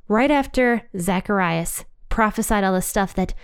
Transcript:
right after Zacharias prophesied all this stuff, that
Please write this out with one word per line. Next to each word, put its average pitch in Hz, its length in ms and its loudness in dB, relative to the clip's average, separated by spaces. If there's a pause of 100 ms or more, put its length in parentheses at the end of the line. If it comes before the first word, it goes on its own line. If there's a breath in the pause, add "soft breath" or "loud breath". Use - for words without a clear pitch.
right 247 240 2
after 254 640 0
Zacharias 180 880 -2 (240)
prophesied 214 540 0
all 190 100 2
this 185 140 0
stuff, 196 260 -2
that 185 300 -2